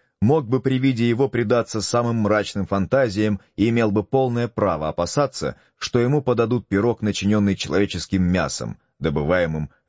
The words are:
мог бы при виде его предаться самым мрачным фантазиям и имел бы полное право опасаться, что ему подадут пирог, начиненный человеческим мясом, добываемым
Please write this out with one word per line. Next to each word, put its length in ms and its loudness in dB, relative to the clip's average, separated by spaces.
мог 260 2
бы 140 0
при 180 0
виде 280 2
его 200 2
предаться 540 -2
самым 360 0
мрачным 480 0
фантазиям 760 0
и 120 2
имел 220 2
бы 120 0
полное 440 0
право 400 -2
опасаться, 720 -2
что 220 -2
ему 220 2
подадут 460 0
пирог, 340 0
начиненный 540 0
человеческим 680 -2
мясом, 560 -2
добываемым 720 0